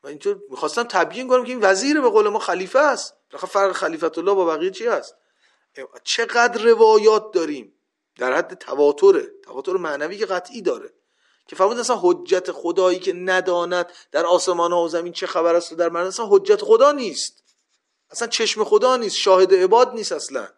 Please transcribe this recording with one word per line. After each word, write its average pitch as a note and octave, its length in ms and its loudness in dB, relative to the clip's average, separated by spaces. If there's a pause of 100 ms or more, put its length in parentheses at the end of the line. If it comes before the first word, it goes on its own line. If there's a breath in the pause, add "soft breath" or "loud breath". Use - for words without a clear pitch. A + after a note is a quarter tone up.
من C#3+ 60 -16
اینطور F#3 300 -8 (100)
می‌خواستم D3+ 320 -6
تبیین A#3 460 -4
کنم B3+ 160 2
که A#3+ 80 -10
این B3+ 100 -8
وزیر A#3+ 380 2
به B3 80 2
قول G#3 200 4
ما G#3 100 -4
خلیفه F#3 400 -2
است. C#4 380 0 (140)
بالاخره F3+ 200 -12
فرق G3 220 0
خلیفت E3 460 -4
الله F#3+ 160 0
با F#3 100 2
بقیه E3 260 -2
چی A3+ 180 -8
است؟ F#3+ 260 -4 (880)
چقدر A#3 580 -2
روایات A3 720 6
داریم D3+ 420 -6 (440)
در B2+ 140 -4
حد E3+ 220 -4
تواتره، D3 760 2 (100)
تواتر C3+ 300 -10
معنوی E3+ 460 -6
که G#3 80 -4
قطعی F#3 360 -8
داره، C3 300 -6 (540)
که - 100 -20
فرمود G#3+ 220 0
اصلاً A#3+ 240 -4
حجت F3+ 500 0
خدایی F3+ 460 -2
که F3+ 140 -6
نداند F3+ 800 -4 (200 loud breath)
در E3+ 140 -2
آسمان F3 460 0
ها F3 100 0
و E3+ 60 -2
زمین E3+ 240 -6
چه F#3 140 -8
خبر E3+ 280 0
است E3+ 180 -2
و E3 40 -14
در E3+ 120 -2
من، E3+ 180 -4
اصلاً G#3+ 240 -8
حجت G3+ 320 4
خدا B3 300 6
نیست، A#3 520 -8 (680)
اصلاً A#3 180 -8
چشم G#3+ 360 -2
خدا G#3+ 320 2
نیست، A3+ 200 -6
شاهد F#3+ 380 4
عباد A3+ 400 4
نیست A3 180 -8
اصلاً. C3+ 460 -10